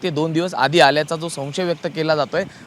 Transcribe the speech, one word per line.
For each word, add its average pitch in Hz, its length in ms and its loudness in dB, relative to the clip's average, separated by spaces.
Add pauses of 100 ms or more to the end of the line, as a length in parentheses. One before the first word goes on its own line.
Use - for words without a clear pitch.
ते 185 80 -2
दोन 156 220 0
दिवस 170 220 0
आधी 143 260 2
आल्याचा 151 360 4
जो 165 120 -8
संशय 143 360 -6
व्यक्त 175 220 -4
केला 156 300 -2
जातोय, 147 280 -2 (220)